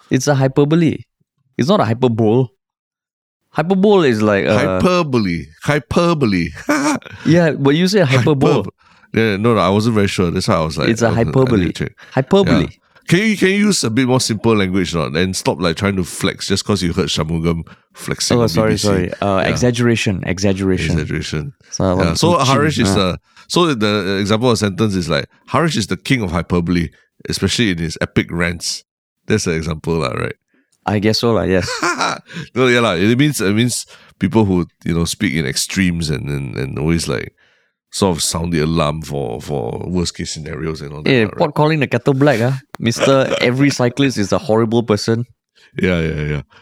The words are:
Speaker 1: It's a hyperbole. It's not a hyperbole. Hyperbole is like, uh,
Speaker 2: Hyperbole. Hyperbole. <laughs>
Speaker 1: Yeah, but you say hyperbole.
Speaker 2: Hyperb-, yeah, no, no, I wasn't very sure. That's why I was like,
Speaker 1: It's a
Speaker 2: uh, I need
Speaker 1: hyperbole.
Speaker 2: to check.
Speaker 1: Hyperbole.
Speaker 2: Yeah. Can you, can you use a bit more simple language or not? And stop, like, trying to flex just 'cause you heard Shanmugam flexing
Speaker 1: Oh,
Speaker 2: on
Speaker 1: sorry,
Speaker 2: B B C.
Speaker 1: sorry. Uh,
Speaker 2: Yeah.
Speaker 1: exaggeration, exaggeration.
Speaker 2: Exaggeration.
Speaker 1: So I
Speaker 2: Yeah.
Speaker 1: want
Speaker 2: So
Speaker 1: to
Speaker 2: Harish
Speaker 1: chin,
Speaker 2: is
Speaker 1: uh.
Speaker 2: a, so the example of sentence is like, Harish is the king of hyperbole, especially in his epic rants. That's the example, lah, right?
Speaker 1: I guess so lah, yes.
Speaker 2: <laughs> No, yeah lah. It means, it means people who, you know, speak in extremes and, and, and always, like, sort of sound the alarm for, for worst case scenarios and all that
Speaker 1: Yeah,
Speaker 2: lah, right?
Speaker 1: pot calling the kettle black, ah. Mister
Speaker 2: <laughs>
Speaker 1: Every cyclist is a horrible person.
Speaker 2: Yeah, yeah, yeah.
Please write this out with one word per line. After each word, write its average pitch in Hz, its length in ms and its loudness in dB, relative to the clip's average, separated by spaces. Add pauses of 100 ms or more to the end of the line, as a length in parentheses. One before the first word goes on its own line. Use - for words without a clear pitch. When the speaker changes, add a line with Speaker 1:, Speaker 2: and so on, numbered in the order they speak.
Speaker 1:
It's 131 180 -2
a 147 80 2
hyperbole. 143 640 2 (600)
It's 123 120 2
not 202 100 4
a 120 60 2
hyperbole. 117 640 2 (1040)
Hyperbole 185 580 2
is 110 120 2
like, 101 240 2
uh, 104 340 2
Speaker 2:
Hyperbole. 123 680 0 (180)
Hyperbole. 147 840 0 (180)
<laughs> 294 300 0 (280)
Speaker 1:
Yeah, 160 260 4
but 139 240 2
you 180 120 2
say 196 140 2
hyperbole. 135 640 2
Speaker 2:
Hyperb-, 101 40 -12 (460)
yeah, 107 240 2
no, 113 180 2
no, 101 40 4
I 87 100 4
wasn't 107 260 2
very 101 120 4
sure. 92 240 0
That's 90 160 -2
why 92 80 2
I 80 80 2
was 78 140 -4
like, 71 120 0
Speaker 1:
It's 113 120 0
a 117 60 4
Speaker 2:
uh, 110 40 0
I 117 120 2
need - 40 0
Speaker 1:
hyperbole. 123 380 2
Speaker 2:
to 92 80 -2
check. - 180 -6 (200)
Speaker 1:
Hyperbole. 175 500 2
Speaker 2:
Yeah. 71 60 -2 (400)
Can 175 200 2
you, 208 100 0
can 185 120 2
you 196 60 2
use 208 280 2
a 123 60 -2
bit 123 180 0
more 127 120 2
simple 113 360 0
language 92 400 0
or 71 140 -2
not? 76 100 -2
And 92 160 0
stop, 92 240 -2
like, 85 180 0
trying 101 180 0
to 92 80 0
flex - 440 -6
just 95 160 -2
'cause 95 200 -2
you 85 100 0
heard 78 160 0
Shanmugam 82 540 -2 (320)
flexing - 420 -2
Speaker 1:
Oh, 120 60 2
Speaker 2:
on 110 60 2
Speaker 1:
sorry, 110 200 2
Speaker 2:
B 107 40 2
B 101 40 0
C. 104 100 -2
Speaker 1:
sorry. 95 240 0 (100)
Uh, 98 220 2
Speaker 2:
Yeah. - 60 0
Speaker 1:
exaggeration, 117 800 0
exaggeration. 95 640 0
Speaker 2:
Exaggeration. 78 600 -4 (180)
Speaker 1:
So - 140 -4
I - 20 2
Speaker 2:
Yeah. 90 80 2
Speaker 1:
want 87 240 0
Speaker 2:
So 170 180 2
Speaker 1:
to 135 80 0
Speaker 2:
Harish 143 300 2
Speaker 1:
chin, 117 100 0
Speaker 2:
is 98 100 2
Speaker 1:
uh. 90 220 0
Speaker 2:
a, - 20 -20 (280)
so 165 260 2
the 104 480 0
example 110 300 2
of 110 80 2
sentence 104 340 0
is 85 160 -2
like, 73 160 0 (220)
Harish 151 280 0
is 98 120 -2
the 90 100 -4
king 127 240 -2
of 90 100 -2
hyperbole, 87 580 0 (380)
especially 98 440 0
in 82 80 -4
his 82 200 -6
epic - 300 -2
rants. 85 540 -4 (420)
That's 107 200 0
the 90 80 0
example, 82 440 -4
lah, 67 120 -2
right? - 260 -6 (500)
Speaker 1:
I 104 140 0
guess 107 200 2
so 117 140 2
lah, 90 100 0
yes. 90 240 2 (140)
Speaker 2:
<laughs> - 760 -6
No, 127 120 2
yeah 120 140 4
lah. 107 140 0
It 107 220 2
means, 143 240 0
it 98 120 0
means 117 320 -2 (340)
people 104 260 2
who, 90 200 2 (200)
you 82 80 -2
know, 82 120 0
speak 82 300 -4
in 78 100 -2
extremes 85 640 -2
and, 69 200 -6
and, 69 260 -8
and 67 240 -6
always, 78 280 0
like, 60 260 -6 (580)
sort 92 260 0
of 69 60 -6
sound 85 300 -4
the 80 80 2
alarm 78 400 -2
for, 65 400 -8
for 65 460 -6
worst 87 280 -4
case 82 180 -8
scenarios 78 480 -8
and 73 120 -12
all 76 100 -12
that - 80 -2
Speaker 1:
Yeah, 120 140 4
Speaker 2:
lah, - 40 -2
right? - 80 -12
Speaker 1:
pot 156 180 -2
calling 156 240 2
the 123 80 0
kettle 120 260 0
black, 135 280 2
ah. 131 180 -2 (200)
Mister 135 480 2 (100)
Speaker 2:
<laughs> - 40 -4
Speaker 1:
Every 131 280 2
cyclist 127 480 0
is 101 140 -2
a 95 60 4
horrible 110 460 2
person. 113 420 0 (520)
Speaker 2:
Yeah, 90 240 2
yeah, 78 220 -2
yeah. 73 180 -4 (200)